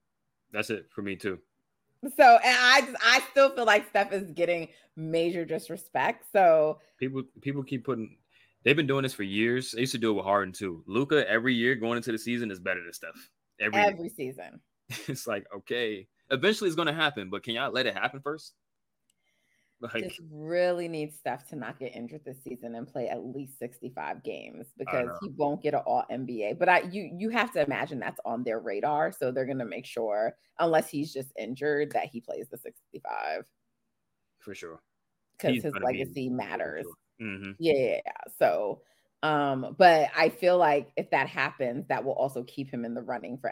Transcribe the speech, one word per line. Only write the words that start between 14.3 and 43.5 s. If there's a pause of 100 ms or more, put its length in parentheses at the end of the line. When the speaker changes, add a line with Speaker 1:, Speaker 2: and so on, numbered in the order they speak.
Speaker 1:
<laughs>
It's
like,
okay, (260)
eventually
it's
gonna
happen,
but
can
y'all
let
it
happen
first? (1200)
Like,
Speaker 2:
Just (100)
really
need
Steph
to
not
get
injured
this
season
and
play
at
least
sixty-five
games,
Speaker 1:
I
Speaker 2:
because
Speaker 1:
know.
Speaker 2:
he
won't
get
an
all
N
B
A.
But
I,
you,
you
have
to
imagine
that's
on
their
radar.
So
they're
gonna
make
sure, (240)
unless
he's
just
injured,
that
he
plays
the
sixty-five. (920)
Speaker 1:
For
sure. (560)
Speaker 2:
'Cause
Speaker 1:
He's
Speaker 2:
his
Speaker 1:
gonna
be
Speaker 2:
legacy
Speaker 1:
for
Speaker 2:
matters.
Speaker 1:
sure.
Mm-hmm.
Speaker 2:
Yeah,
yeah,
yeah. (260)
So, (420)
um,
but
I
feel
like
if
that
happens,
that
will
also
keep
him
in
the
running
for